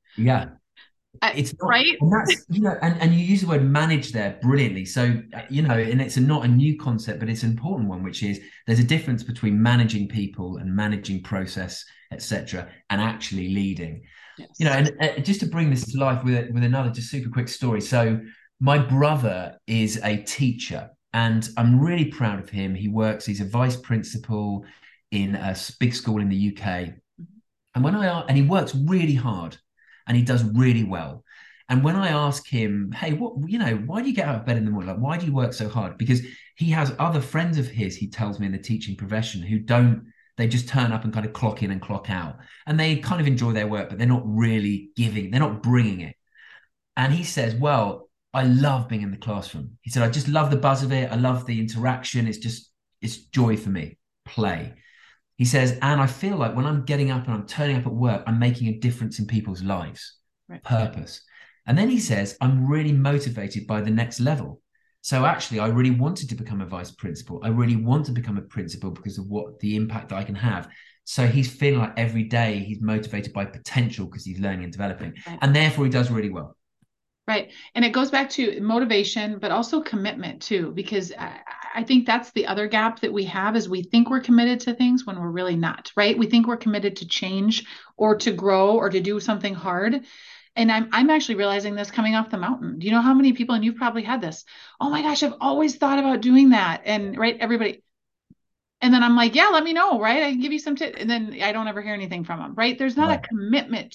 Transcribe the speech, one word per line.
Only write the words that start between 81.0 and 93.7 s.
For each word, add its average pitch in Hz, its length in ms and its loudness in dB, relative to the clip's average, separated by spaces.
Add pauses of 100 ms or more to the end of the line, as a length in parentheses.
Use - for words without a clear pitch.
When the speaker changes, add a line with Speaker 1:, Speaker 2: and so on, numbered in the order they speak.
Speaker 2:
I, - 220 -12 (380)
I 233 80 -2
think 247 200 6
that's - 280 0
the - 160 0
other 208 180 -2
gap 220 340 0
that - 120 -2
we 196 140 0
have 190 280 -2
is 214 140 0
we 185 160 -4
think 233 260 4
we're 262 180 2
committed 240 320 6
to 240 140 -4
things 254 320 2
when 190 140 -8
we're 170 100 -4
really 180 240 -2
not, 165 420 -4
right? 208 220 4
We 226 80 2
think 233 220 6
we're 233 80 0
committed 208 400 -2
to 170 100 -12
change 196 600 -2 (300)
or 214 200 4
to 214 160 0
grow 190 420 4
or 208 160 2
to 185 100 0
do 202 200 -2
something 202 340 -4
hard. 190 480 -2 (540)
And 226 160 4
I'm, 226 180 0
I'm 254 200 4
actually 294 260 2
realizing 202 400 -2
this 202 160 -6
coming 220 240 2
off 220 140 0
the 208 80 -6
mountain. 180 420 -6
Do 175 60 -6
you 214 60 0
know 233 100 6
how 262 120 6
many 269 180 6
people, 240 220 -2
and 214 100 0
you've 226 120 0